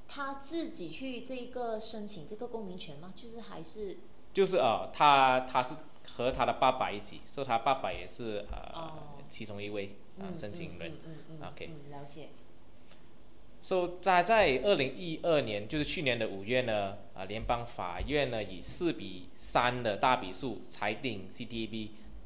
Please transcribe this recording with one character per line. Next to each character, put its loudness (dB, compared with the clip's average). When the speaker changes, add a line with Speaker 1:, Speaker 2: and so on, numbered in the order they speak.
Speaker 1:
他 -6
自 -4
己 -6
去 -6
这 -6
个 -4
申 -6
请 -8
这 -8
个 -6
公 -6
民 -8
权 -10
吗？ -12
就 -10
是 -10
还 -10
是 -8
Speaker 2:
就 8
是， 4
呃， 4
他， 10
他 2
是 -2
和 2
他 2
的 4
爸 6
爸 2
一 -4
起， -10
所 -4
以 -4
他 2
爸 4
爸 -2
也 -6
是， -4
呃， -6
Speaker 1:
哦。 -8
Speaker 2:
其 -8
中 -6
一 -4
位， -4
呃， -8
Speaker 1:
嗯， -6
Speaker 2:
申 -6
请 -8
人。 -6
Speaker 1:
嗯， -8
嗯， -10
嗯， -8
嗯， -8
Speaker 2:
OK。 -8
Speaker 1:
嗯， -10
了 -10
解。 -10
Speaker 2:
So， 0
他 8
在 8
二 6
零 2
一 -4
二 6
年， -2
就 -2
是 2
去 -4
年 4
的 0
五 -4
月 4
呢， 0
呃， -6
联 -4
邦 0
法 -4
院 2
呢 -2
以 -6
四 -2
比 -6
三 2
的 2
大 6
比 -2
数 -6
裁 -4
定 -4
C -8
T -4
E -6
B -6